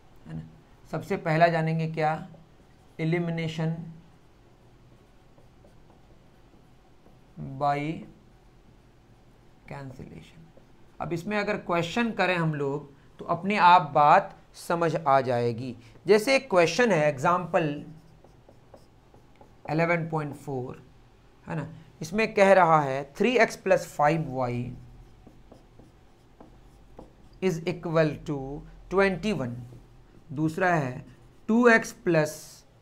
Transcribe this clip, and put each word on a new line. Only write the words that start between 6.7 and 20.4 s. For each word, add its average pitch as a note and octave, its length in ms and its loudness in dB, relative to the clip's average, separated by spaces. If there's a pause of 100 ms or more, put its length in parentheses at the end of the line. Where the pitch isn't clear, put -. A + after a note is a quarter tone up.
by C#3+ 220 -2 (1900)
cancellation। - 640 -18 (640)
अब D3+ 120 -8
इसमें E3+ 260 -6
अगर G3+ 180 -2
क्वेश्चन G3 540 -2
करें F#3 260 0
हम D#3+ 180 0
लोग C#3+ 360 -6 (280)
तो - 60 -16
अपने F#3+ 320 -2
आप F3 380 6
बात D#3 400 6 (340)
समझ E3+ 280 0
आ C#3 240 2
जाएगी। A#2+ 560 -2 (300)
जैसे G#3+ 300 4
एक C4 140 -4
क्वेश्चन F#3+ 420 4
है, D3+ 160 2
एग्जांपल D#3+ 760 0 (1900)
इलेवन E3 380 -2
पॉइंट D3+ 260 -6
फ़ोर, C3 480 -10 (640)